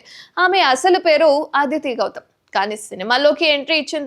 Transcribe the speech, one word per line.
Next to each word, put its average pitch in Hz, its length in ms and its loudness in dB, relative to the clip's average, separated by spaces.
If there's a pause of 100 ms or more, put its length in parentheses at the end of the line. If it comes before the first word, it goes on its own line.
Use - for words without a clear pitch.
(460)
ఆమె 370 160 2 (120)
అసలు 370 360 2
పేరు 311 220 4 (320)
అదితి 285 380 -4
గౌతమ్, - 280 -8 (280)
కానీ 208 200 -4 (120)
సినిమాలోకి 262 640 0
ఎంట్రీ 294 300 -2
ఇచ్చిన 294 220 -8